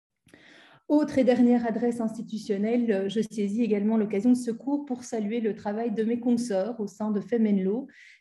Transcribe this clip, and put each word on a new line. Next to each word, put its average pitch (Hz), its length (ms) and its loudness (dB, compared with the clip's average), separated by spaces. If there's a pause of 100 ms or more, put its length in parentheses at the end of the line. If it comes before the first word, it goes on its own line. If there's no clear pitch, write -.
(880)
Autre 294 320 2
et 269 40 4
dernière 240 440 4
adresse 233 340 -2
institutionnelle, 220 880 -2
euh, 196 180 0
je 208 120 0
saisis 208 400 -2
également 214 340 2
l'occasion 208 360 2
de 247 40 6
ce 240 140 -2
cours 277 360 -4
pour 247 180 -8
saluer 220 360 -4
le 220 160 -2
travail 220 360 -4
de 214 120 -2
mes 233 160 0
consoeurs 233 600 0
au 208 80 -4
sein 214 240 -6
de 202 100 0
Femenlo. 208 640 0 (340)